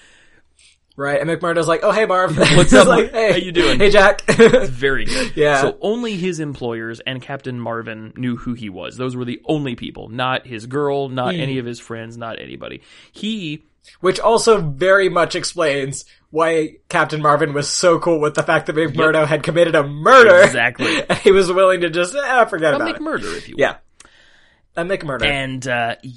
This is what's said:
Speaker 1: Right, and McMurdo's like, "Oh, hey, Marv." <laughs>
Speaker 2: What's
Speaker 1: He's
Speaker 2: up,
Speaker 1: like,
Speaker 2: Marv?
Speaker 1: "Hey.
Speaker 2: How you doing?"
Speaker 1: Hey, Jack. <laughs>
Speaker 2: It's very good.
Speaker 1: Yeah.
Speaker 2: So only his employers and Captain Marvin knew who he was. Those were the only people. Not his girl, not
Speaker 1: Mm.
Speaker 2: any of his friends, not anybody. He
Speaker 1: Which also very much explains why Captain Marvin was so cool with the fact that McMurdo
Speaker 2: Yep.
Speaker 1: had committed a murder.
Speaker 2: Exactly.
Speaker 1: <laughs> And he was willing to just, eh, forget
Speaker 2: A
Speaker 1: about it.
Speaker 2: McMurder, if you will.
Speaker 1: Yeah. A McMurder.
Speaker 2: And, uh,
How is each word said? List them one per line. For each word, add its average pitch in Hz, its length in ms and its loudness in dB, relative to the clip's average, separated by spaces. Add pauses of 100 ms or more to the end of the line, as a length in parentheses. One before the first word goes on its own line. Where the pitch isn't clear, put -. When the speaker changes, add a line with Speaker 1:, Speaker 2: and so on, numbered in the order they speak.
(960)
Speaker 1:
Right, 143 280 -2
and 160 80 -4
McMurdo's 165 360 -2
like, 165 180 0
"Oh, 208 60 4
hey, 214 140 2
Marv." 185 320 0
<laughs> - 0 -
Speaker 2:
What's 160 340 6
Speaker 1:
He's - 40 8
Speaker 2:
up, 302 120 8
Speaker 1:
like, 233 260 2
Speaker 2:
Marv? - 20 -10
Speaker 1:
"Hey. 226 180 2
Speaker 2:
How 175 60 0
you 185 120 -6
doing?" 170 280 2
Speaker 1:
Hey, 202 100 6
Jack. 202 360 4
<laughs> - 40 0
Speaker 2:
It's 220 400 6
very 131 380 -2
good. 127 280 -2
Speaker 1:
Yeah. 147 280 2
Speaker 2:
So - 180 -2
only 220 380 -4
his 175 200 -4
employers 117 640 -8
and 131 220 -10
Captain 131 360 -10
Marvin 113 560 -10
knew 123 220 -6
who 123 160 -8
he 120 160 -10
was. 90 300 -12
Those 127 180 -6
were 123 80 -8
the 123 220 -10
only 143 280 -4
people. - 360 -14
Not 127 360 -6
his 113 200 -12
girl, 139 420 -4
not 127 260 -6
Speaker 1:
Mm. 165 60 -6
Speaker 2:
any 131 180 -6
of 123 60 -6
his 120 160 -12
friends, 113 380 -14
not 113 240 -12
anybody. 64 400 -16 (280)
He 196 540 -10 (360)
Speaker 1:
Which 185 200 0
also 220 400 4
very 180 480 2
much 170 260 -2
explains 143 720 -4 (240)
why 160 480 -2 (140)
Captain 156 320 -2
Marvin 147 320 2
was 143 160 -4
so 170 280 2
cool 165 220 0
with 151 140 -2
the 156 80 0
fact 156 240 0
that 156 100 -6
McMurdo 156 440 0
Speaker 2:
Yep. 151 80 0
Speaker 1:
had 151 140 -2
committed 165 320 2
a 151 100 2
murder. 180 580 8
Speaker 2:
Exactly. 131 640 0
Speaker 1:
<laughs> - 40 -6
And 175 120 -2
he 208 120 4
was 190 180 2
willing 185 300 2
to 170 80 0
just, 175 260 -4
eh, 254 300 0
forget 160 300 0
Speaker 2:
A - 20 0
Speaker 1:
about - 140 -4
it. - 100 -8
Speaker 2:
McMurder, 302 380 -8
if - 100 -16
you - 80 -20
will. - 60 -4
Speaker 1:
Yeah. - 140 -2 (960)
A 170 100 -6
McMurder. 151 420 -6
Speaker 2:
And, 131 420 -6
uh, 117 280 -4 (200)